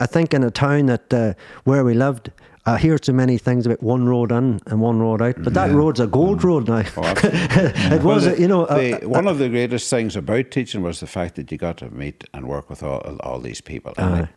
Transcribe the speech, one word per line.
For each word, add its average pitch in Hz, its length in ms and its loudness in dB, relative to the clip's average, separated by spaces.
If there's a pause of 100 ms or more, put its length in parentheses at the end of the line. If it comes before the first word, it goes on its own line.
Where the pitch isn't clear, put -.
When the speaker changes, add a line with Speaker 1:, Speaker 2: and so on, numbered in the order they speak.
Speaker 1:
I 123 60 0
think 165 280 0
in 139 80 2
a 120 80 2
town 143 360 2
that, 123 280 0
uh, 110 200 2 (280)
where 135 220 2
we 120 100 2
lived, 127 380 0 (340)
I 117 120 2
hear 160 220 4
so - 120 0
many 127 260 4
things 123 280 0
about 117 160 0
one 123 260 2
road 120 240 2
in 120 340 0
and 110 140 -2
one 113 180 2
road 110 240 0
out, 123 220 0
but 120 100 0
that 185 160 2
Speaker 2:
Yeah. 147 60 4
Speaker 1:
road's 151 240 2
a 120 80 2
gold 165 340 2
road 165 240 2
now. 113 160 0 (140)
Speaker 3:
Oh, 85 80 -6
absolutely. 165 360 0
Speaker 1:
<laughs> 143 560 2
It 151 60 2
was, 202 240 4
Speaker 3:
Well, 175 80 2
the, 165 60 -2
Speaker 1:
you 170 80 4
know, 180 200 4
a, 151 60 0
Speaker 3:
the, 127 300 0
Speaker 1:
a - 40 -6
Speaker 3:
one 170 200 0
of 165 100 -2
the 135 120 0
greatest 120 380 -2
things 113 280 -2
about 110 340 -2
teaching 113 320 -4
was 87 160 -4
the 85 80 -14
fact 87 300 -6
that 67 160 -10
you 73 60 -8
got 85 180 -6
to 60 180 -16
meet 71 300 -12 (100)
and 64 140 -12
work 71 220 -10
with 73 120 -14
all, 69 400 -10
all 64 160 -8
these 60 220 -12
people. - 380 -14
And 92 160 0
Speaker 1:
Aye. 85 220 -2